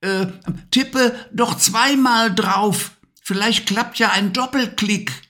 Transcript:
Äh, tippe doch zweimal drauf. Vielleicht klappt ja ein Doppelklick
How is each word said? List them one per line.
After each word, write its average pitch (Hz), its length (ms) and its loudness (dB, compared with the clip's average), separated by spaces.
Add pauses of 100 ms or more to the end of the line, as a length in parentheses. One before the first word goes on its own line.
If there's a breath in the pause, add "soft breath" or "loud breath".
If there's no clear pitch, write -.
Äh, 190 260 -2 (440)
tippe 254 440 2 (180 loud breath)
doch 240 240 0
zweimal 233 760 2
drauf. 196 580 0 (300)
Vielleicht 208 460 -2
klappt 233 320 -2
ja 220 120 4
ein 190 220 0
Doppelklick 240 800 -2 (180)